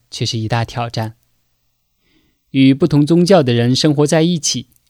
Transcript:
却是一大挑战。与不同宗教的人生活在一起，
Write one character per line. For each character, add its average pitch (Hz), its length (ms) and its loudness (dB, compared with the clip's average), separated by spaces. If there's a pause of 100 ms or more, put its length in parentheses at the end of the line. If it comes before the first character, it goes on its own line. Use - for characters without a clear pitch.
却 - 160 -8
是 113 140 -6
一 113 80 -6
大 117 180 -4
挑 117 240 -10
战。 113 280 -10 (1300)
与 135 220 4
不 135 140 0
同 147 180 2
宗 170 180 2
教 175 200 4
的 123 100 0
人 120 220 0
生 156 180 0
活 147 140 0
在 160 160 0
一 175 160 -2
起， - 300 -8 (200)